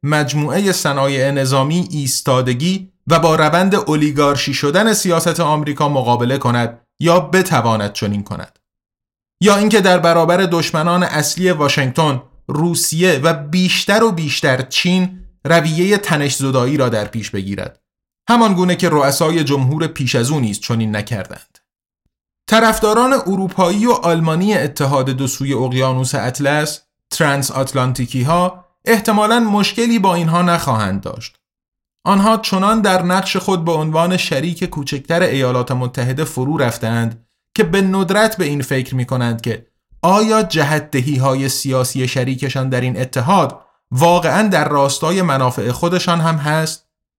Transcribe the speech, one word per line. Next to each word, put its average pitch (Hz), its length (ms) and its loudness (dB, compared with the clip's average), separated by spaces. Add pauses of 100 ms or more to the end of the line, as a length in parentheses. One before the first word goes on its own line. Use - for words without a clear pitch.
مجموعه 151 680 0
صنایع 139 600 0
نظامی 139 600 0
ایستادگی 139 1000 -2 (160)
و 160 120 4
با 160 160 4
روند 170 400 2
اولیگارشی 147 800 0
شدن 180 400 2
سیاست 165 460 0
آمریکا 151 500 0
مقابله 123 480 0
کند 120 440 -2 (180)
یا 170 200 4
بتواند 120 720 0
چنین 101 300 -4
کند. 90 360 -14 (840)
یا 202 140 6
اینکه 208 260 4
در 180 160 4
برابر 170 400 4
دشمنان 170 680 0
اصلی 170 480 0
واشنگتن، 143 680 0 (260)
روسیه 160 760 0
و 165 100 2
بیشتر 185 680 0
و 226 80 4
بیشتر 147 500 -2
چین، 185 580 -2 (240)
رویه 165 540 2
تنش 143 380 -2
زدایی 135 420 0
را 127 120 0
در 107 160 -2
پیش 107 240 -8
بگیرد، 98 500 -8 (500)
همان 226 240 4
گونه 180 220 2
که 180 140 0
رؤسای 156 540 2
جمهور 143 440 0
پیش 135 280 -4
از 123 160 0
او 156 80 0
نیز 104 200 -4
چنین 110 360 -2
نکردند. - 640 -10 (880)
طرفداران 226 680 2
اروپایی 190 720 0
و 240 60 4
آلمانی 165 640 0
اتحاد 135 520 -2
دو 131 180 -2
سوی 139 260 -4
اقیانوس 127 600 0
اطلس، 143 680 -2 (300)
ترانس 139 400 0
آتلانتیکی 127 720 -2
ها، 175 420 0 (200)
احتمالاً 214 540 2
مشکلی 226 600 2
با 185 160 2
اینها 170 260 0
نخواهند 113 600 0
داشت. - 360 -12 (680)
آنها 202 320 4
چنان 208 440 0
در 185 220 2
نقش 185 340 -2
خود 180 280 -2
به 170 60 0
عنوان 160 460 0
شریک 165 460 -4
کوچکتر 151 600 -4
ایالات 127 480 0
متحده 127 520 -4
فرو 143 340 -4
رفتند 117 680 -2 (300)
که 220 80 2
به 180 180 0
ندرت 190 560 0
به 180 80 -2
این 143 160 -2
فکر 131 340 -4
می‌کنند 120 460 -2
که 110 260 -6 (340)
آیا 214 420 4
جهت‌دهی‌های 139 1080 0
سیاسی 127 580 -2
شریکشان 131 600 -4
در 123 120 -2
این 127 200 -2
اتحاد 127 600 -2 (300)
واقعاً 170 560 4
در 160 220 2
راستای 147 520 0
منافع 127 500 0
خودشان 170 500 0
هم 165 140 2
هست؟ 156 520 -4 (320)